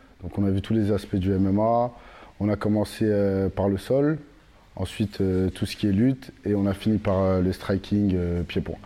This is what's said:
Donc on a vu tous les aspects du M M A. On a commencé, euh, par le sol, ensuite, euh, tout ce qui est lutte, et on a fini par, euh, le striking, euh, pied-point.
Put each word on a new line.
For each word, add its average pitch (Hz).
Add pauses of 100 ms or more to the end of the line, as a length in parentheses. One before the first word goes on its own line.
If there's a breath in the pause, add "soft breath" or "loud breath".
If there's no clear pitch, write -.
(220 loud breath)
Donc -
on 101
a 98
vu 98
tous 104
les 107
aspects 104
du 95
M 95
M 95
A. 117 (480 loud breath)
On 104
a 104
commencé, 104
euh, 98
par 98
le 95
sol, 143 (560 soft breath)
ensuite, -
euh, 92
tout 101
ce -
qui 107
est 101
lutte, 127 (140)
et 101
on 101
a 98
fini 107
par, 95
euh, 95
le 92
striking, 101
euh, 87
pied-point. 85